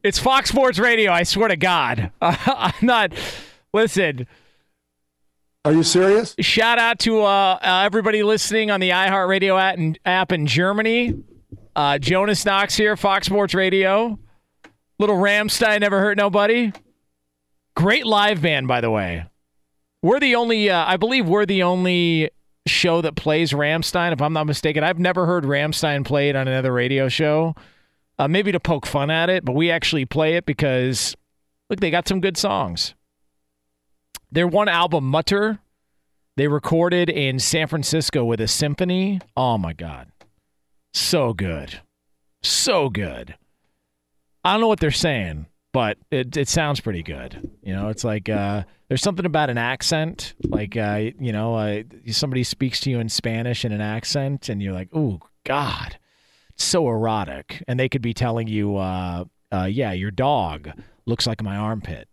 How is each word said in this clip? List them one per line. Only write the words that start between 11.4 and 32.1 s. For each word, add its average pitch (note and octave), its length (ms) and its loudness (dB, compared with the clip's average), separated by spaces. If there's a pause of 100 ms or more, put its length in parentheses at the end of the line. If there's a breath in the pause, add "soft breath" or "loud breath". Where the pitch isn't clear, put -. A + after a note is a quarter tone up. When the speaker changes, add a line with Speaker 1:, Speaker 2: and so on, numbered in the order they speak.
Speaker 1:
Uh, C#3+ 220 2
Jonas F#3 460 0
Knox G3 320 2
here, G#3+ 200 2
Fox G3 300 0
Sports G3 280 0
Radio. F#3+ 640 2 (800)
Little G#3 180 2
Rammstein, G#3 640 2
Never G3+ 200 2
Hurt G3+ 160 2
Nobody. G#3 560 2 (1040)
Great A3 280 2
live G#3 380 2
band, D3+ 240 0
by B2 140 2
the A#2 100 0
way. F2 360 -2 (760)
We're A#3 180 4
the C4 140 4
only, A#3 340 2
uh, F3 160 4
I F3+ 120 2
believe A3+ 320 0
we're G#3 180 2
the F#3+ 160 0
only F3 680 2 (360)
show E3+ 360 2
that D#3+ 120 -2
plays D#3 380 0
Rammstein, D#3+ 600 0
if C3 80 -4
I'm D3+ 120 0
not D#3 140 -2
mistaken. D3+ 360 -2
I've E3 160 0
never F3+ 280 2
heard E3+ 180 0
Rammstein C#3+ 600 0
played C#3+ 300 0
on C3+ 140 -2
another C3 240 0
radio B2+ 360 0
show. D#3 460 0 (640 soft breath)
Uh, C#3 100 0
maybe F#3+ 240 0
to F3 80 0
poke D#3 260 -2
fun C#3+ 240 -2
at E3 200 2
it, F#3 120 0
but B2+ 120 -4
we E3 160 2
actually D#3+ 340 -2
play D#3+ 320 0
it F3 80 -2
because, C3 720 -2 (520)
look, G3 120 -6
they F#3 100 0
got F3 160 0
some F#3+ 140 0